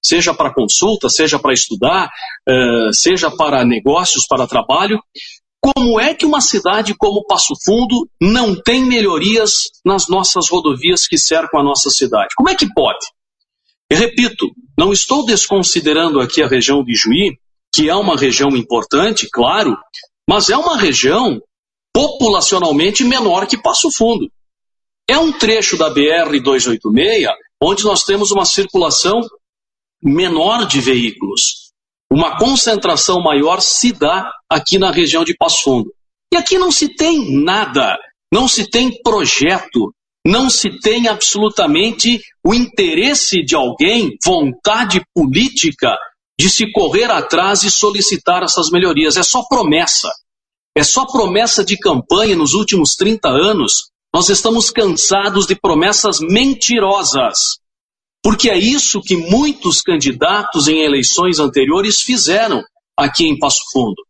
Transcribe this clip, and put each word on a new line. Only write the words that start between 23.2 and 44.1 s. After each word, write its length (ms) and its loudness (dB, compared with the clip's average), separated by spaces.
que 100 -2
Passo 340 0
Fundo. 400 -2
É 80 2
um 160 2
trecho 420 0
da 140 0
B 180 2
R 320 2
dois 280 0
oito 240 -2
meia 420 2
onde 220 0
nós 200 0
temos 280 0
uma 140 0
circulação 760 0
menor 640 0
de 140 -2
veículos. 840 -2
Uma 280 0
concentração 840 0
maior 400 0
se 300 0
dá 400 -2
aqui 300 0
na 120 2
região 340 0
de 100 -4
Passo 300 0
Fundo. 260 0
E 40 2
aqui 200 0
não 140 2
se 240 -2
tem 480 0
nada, 540 0
não 140 2
se 180 0
tem 380 -2
projeto, 880 0
não 240 2
se 200 -2
tem 300 0
absolutamente 1120 0
o 80 2
interesse 880 0
de 120 -2
alguém, 680 0